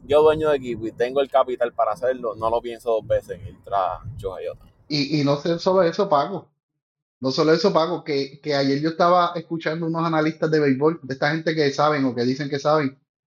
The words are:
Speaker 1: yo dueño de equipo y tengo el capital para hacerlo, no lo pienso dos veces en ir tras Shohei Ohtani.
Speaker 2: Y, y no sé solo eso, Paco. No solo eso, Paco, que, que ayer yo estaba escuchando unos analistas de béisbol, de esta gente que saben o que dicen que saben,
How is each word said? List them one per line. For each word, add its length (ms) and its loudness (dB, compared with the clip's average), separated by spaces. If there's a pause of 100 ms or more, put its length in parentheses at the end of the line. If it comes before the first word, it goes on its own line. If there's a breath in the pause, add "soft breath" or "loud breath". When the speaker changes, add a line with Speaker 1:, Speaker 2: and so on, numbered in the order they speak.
Speaker 1:
yo 180 4
dueño 280 4
de 60 2
equipo 300 -6
y 60 -8
tengo 280 -2
el 100 0
capital 420 0
para 200 0
hacerlo, 420 -4
no 160 -2
lo 100 0
pienso 300 -8
dos 160 0
veces 320 -2
en 80 -16
ir 160 -18
tras 380 -2 (160)
Shohei 320 -8
Ohtani. 240 -16 (160)
Speaker 2:
Y, 320 0
y 40 2
no 120 2
sé 220 -2
solo 240 2
eso, 260 0
Paco. 400 0 (720)
No 100 -2
solo 220 2
eso, 200 2
Paco, 320 0
que, 380 -4
que 120 -2
ayer 260 2
yo 100 0
estaba 440 2
escuchando 520 -6
unos 180 -2
analistas 460 0
de 100 2
béisbol, 420 2
de 120 -8
esta 160 -2
gente 240 -2
que 160 2
saben 340 2
o 100 0
que 80 -2
dicen 260 -2
que 100 -4
saben, 400 0 (340)